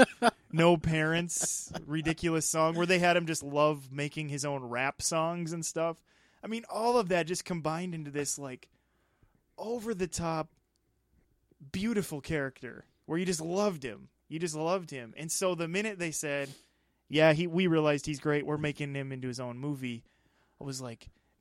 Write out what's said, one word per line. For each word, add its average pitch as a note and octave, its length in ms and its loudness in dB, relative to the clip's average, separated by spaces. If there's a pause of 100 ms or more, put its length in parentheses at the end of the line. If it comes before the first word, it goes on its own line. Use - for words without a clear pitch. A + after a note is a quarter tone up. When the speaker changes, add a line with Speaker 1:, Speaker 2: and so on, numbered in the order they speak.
(260)
Speaker 1:
<laughs> - 260 0
Speaker 2:
No E3 260 8
Parents, D#3+ 920 0 (140)
ridiculous D#3+ 640 0
song, D#3+ 280 2
where F3 120 2
they F3+ 120 6
had F3 160 6
him F3 120 2
just D#3+ 160 -2
love C#3+ 480 2
making C#3+ 380 -4
his C#3 140 -4
own C#3+ 200 -4
rap B2 400 -2
songs E3 500 -2
and E3 100 -6
stuff. E3 380 -2 (420)
I - 40 -10
mean, A3+ 200 -6
all A#3 300 2
of G3+ 120 2
that E3+ 180 2
just F3 180 -4
combined E3+ 480 -4
into D#3 160 -8
this, C#3+ 300 -4
like, C3 300 -10 (880)
over-the-top, F#3 920 -4 (1200)
beautiful G3 500 -2
character C3+ 640 -6 (200)
where D#3+ 140 -2
you F#3 60 0
just F3 160 0
loved F3 420 0
him. G#2 240 -10 (200)
You D#3 120 -8
just E3 160 -4
loved E3 340 -2
him. A#2+ 260 -12
And D#3+ 160 -8
so F#3 220 0
the E3 140 -2
minute G3 320 -2
they E3+ 120 -4
said, C#3+ 380 -4 (580)
"Yeah, D#3 260 8
he, D#3+ 120 0
we F3 220 2
realized D3+ 400 4
he's D3 120 -4
great, D3 280 2
we're D3+ 100 0
making D3 380 -4
him C3+ 160 -6
into B2+ 160 -6
his B2 120 -6
own B2 200 -8
movie," C3 440 -6 (560)
I - 40 -14
was C3 180 -8
like, A#2+ 260 -12 (340)